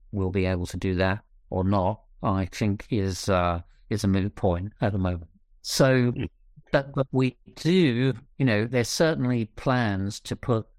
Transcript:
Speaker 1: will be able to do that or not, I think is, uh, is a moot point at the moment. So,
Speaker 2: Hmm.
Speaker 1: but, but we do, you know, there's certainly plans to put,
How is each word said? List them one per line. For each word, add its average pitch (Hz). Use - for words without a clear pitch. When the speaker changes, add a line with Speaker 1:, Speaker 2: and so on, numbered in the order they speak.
Speaker 1:
will 95
be 92
able 90
to -
do 92
that 95
or 92
not, 98
I 95
think 104
is, 95
uh, 87
is 104
a 107
moot 98
point 92
at 104
the 101
moment. 87
So, 127
Speaker 2:
Hmm. 120
Speaker 1:
but, 139
but 135
we 127
do, 135
you 139
know, 110
there's 123
certainly 127
plans 104
to -
put, 110